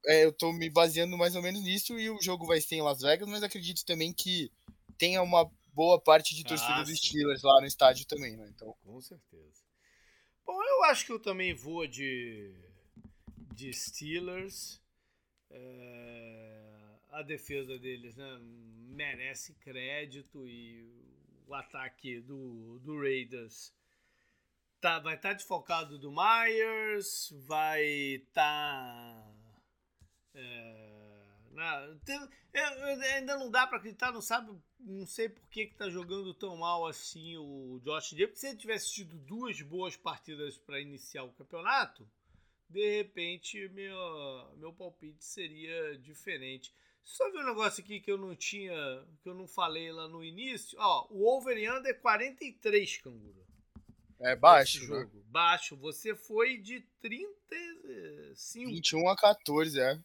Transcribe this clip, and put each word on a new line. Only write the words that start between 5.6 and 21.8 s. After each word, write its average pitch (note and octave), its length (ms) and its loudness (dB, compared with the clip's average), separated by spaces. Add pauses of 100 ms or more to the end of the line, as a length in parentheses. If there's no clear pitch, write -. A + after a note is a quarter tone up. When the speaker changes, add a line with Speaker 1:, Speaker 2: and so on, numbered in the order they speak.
Speaker 1:
boa E3 280 10
parte D#3 340 10
de D#3+ 80 -8
torcida C#3+ 300 0
Speaker 2:
Ah, C3 100 2
Speaker 1:
dos D3 60 -4 (100)
Speaker 2:
sim. - 80 -2
Speaker 1:
Steelers C#3+ 360 0
lá C3+ 180 12
no C#3 60 -4
estádio C3 380 6
também, C3+ 300 -8
né? G#2+ 180 -18
Então A2 300 -16
Speaker 2:
Com A2 160 -18
certeza. E2 640 -20 (840)
Bom, F#4 160 -6
eu C5 240 4
acho C#4+ 200 4
que - 60 -10
eu A3+ 80 -6
também F#3 340 -4
vou D#3 340 -8
de, A#2+ 680 -10 (1000)
de C3 180 -12
Steelers. F3+ 1080 -10 (680)
É... A2+ 1400 -20 (160)
a D3+ 100 -12
defesa C#3 560 -10
deles, B2 380 -14
né, C3 240 -18 (500)
merece C3+ 680 -10
crédito C3+ 920 -12
e A#2 420 -20 (580)
o C3+ 60 -14
ataque C3 680 -12